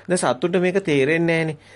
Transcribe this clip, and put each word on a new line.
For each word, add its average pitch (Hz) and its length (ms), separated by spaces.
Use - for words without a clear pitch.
දැන් 180 140
සත්තුන්ට 175 440
මේක 180 200
තේරෙන්නේ 165 560
නැහනේ. 160 200